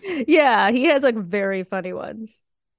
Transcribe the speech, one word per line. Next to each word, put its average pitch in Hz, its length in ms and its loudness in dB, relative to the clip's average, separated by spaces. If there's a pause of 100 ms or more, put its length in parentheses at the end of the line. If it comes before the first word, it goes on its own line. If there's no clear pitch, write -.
(280)
Yeah, 254 440 4
he 247 140 0
has, 285 180 2
like, 254 120 2
very 196 480 -4
funny 185 300 -8
ones. - 480 -14 (380)